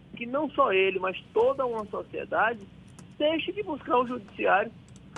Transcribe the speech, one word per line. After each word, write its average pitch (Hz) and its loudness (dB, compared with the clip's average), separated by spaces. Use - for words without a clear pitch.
que 240 -8
não 269 -2
só 262 4
ele, 190 2
mas 185 -4
toda 262 2
uma 226 -4
sociedade 185 -2
deixe 311 0
de 403 -6
buscar 311 -2
o 247 0
judiciário 208 0